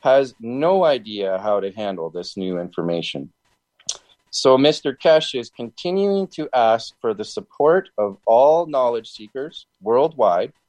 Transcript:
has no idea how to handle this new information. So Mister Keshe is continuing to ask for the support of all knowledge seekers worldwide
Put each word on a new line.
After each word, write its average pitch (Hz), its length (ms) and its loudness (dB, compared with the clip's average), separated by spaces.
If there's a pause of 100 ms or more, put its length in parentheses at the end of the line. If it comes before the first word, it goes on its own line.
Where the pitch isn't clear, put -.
has 135 380 2
no 147 440 0
idea 104 560 -2
how 101 220 -2
to 98 100 -6
handle 92 380 -6
this 87 260 -12
new 92 240 -4
information. 85 720 -6 (960)
So 131 280 4
Mister 143 360 0
Keshe 156 460 0
is 113 100 -10
continuing 190 800 -4
to - 260 -10
ask 113 480 2
for 113 140 -2
the 104 80 -8
support 151 760 0
of 104 200 -2 (100)
all 147 400 4
knowledge 123 420 -2
seekers 131 560 -14 (160)
worldwide 117 720 2 (160)